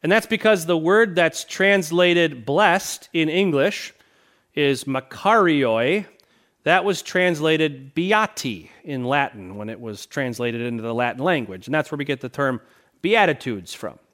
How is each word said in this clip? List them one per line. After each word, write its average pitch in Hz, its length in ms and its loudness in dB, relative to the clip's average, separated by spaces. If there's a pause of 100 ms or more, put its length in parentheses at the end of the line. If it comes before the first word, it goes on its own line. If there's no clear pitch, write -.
And 156 80 0
that's 220 160 4
because 208 400 2
the 170 100 0
word 185 380 2
that's 165 300 0
translated 175 1000 2
blessed 175 680 0
in 160 160 0
English 170 640 0 (640)
is 139 300 0
makarioi. 143 1200 2 (580)
That 175 200 2
was 190 160 -2
translated 156 920 0
beati 170 760 -2 (140)
in 135 200 -6
Latin 120 520 -2
when 104 140 -10
it 110 100 -14
was 110 240 -12
translated 120 560 -4
into 117 220 -6
the 117 120 -6
Latin 120 280 -2
language. 117 440 -2
And 143 80 -6
that's 151 160 -2
where 151 60 -6
we 143 80 -6
get 139 160 -4
the 131 80 -10
term 131 320 -4 (400)
Beatitudes 160 720 0
from. - 260 -12 (160)